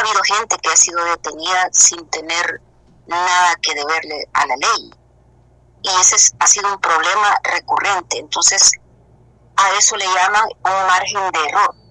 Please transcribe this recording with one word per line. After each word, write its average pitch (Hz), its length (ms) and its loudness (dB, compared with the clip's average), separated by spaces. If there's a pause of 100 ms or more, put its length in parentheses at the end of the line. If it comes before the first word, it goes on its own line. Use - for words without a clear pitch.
habido 196 240 0
gente 208 340 0
que - 120 -2
ha - 60 2
sido 170 280 2
detenida 170 680 -2
sin 170 400 0
tener 165 520 -4 (460)
nada 180 540 2
que 160 100 -2
deberle 151 600 -6
a 143 140 0
la 135 100 -2
ley, 202 340 -2 (880)
y - 80 -6 (120)
ese 185 160 4
es, - 240 2
ha - 80 2
sido 202 240 0
un 196 80 -8
problema 190 640 0
recurrente. - 720 -4
Entonces, - 540 0 (840)
a 190 240 2
eso 202 180 0
le 196 100 -4
llaman 190 360 2 (220)
un 190 240 0
margen 185 420 0
de 160 140 -2
error, - 280 0 (180)